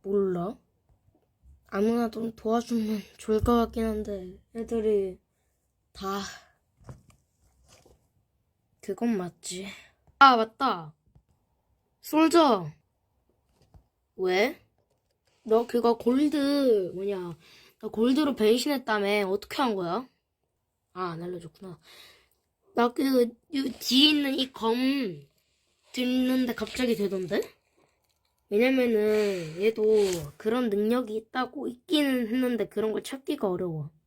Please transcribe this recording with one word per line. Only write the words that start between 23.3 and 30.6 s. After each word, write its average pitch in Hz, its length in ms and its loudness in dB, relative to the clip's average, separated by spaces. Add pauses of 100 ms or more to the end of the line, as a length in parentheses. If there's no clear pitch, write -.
뒤에 277 300 6
있는 285 280 0
이 262 140 -4
검 226 720 -2 (640)
듣는데 254 640 0
갑자기 233 400 -2
되던데? 190 460 -2 (1120)
왜냐면은 214 1120 0
얘도 220 220 0 (540)
그런 233 340 -2